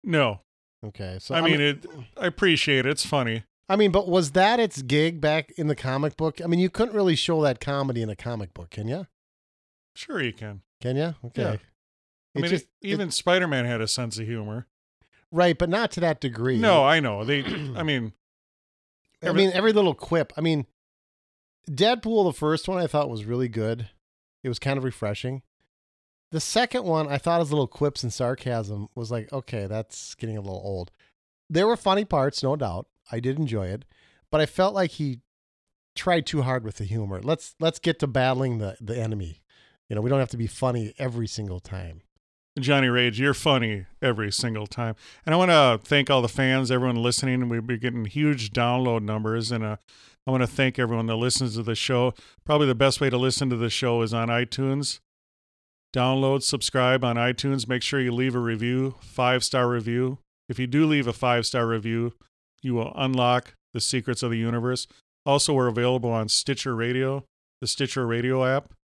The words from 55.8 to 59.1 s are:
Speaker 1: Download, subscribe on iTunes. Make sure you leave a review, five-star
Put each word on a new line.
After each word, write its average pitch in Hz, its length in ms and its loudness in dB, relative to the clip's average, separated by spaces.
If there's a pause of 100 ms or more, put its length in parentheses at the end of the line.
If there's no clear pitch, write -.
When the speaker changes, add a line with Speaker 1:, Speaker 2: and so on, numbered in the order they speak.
Speaker 1:
Download, 135 520 2
subscribe 127 600 2
on 117 120 0
iTunes. 127 500 0
Make 123 160 -2
sure 139 180 -2
you 123 120 0
leave 123 240 0
a 123 40 0
review, 120 600 -2
five-star 127 680 0